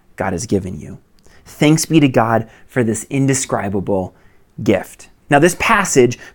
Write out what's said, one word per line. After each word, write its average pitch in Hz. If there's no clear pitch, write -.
God 95
has 90
given 92
you. 95
Thanks 156
be 160
to 143
God 113
for 127
this 110
indescribable 101
gift. -
Now, 143
this 170
passage 170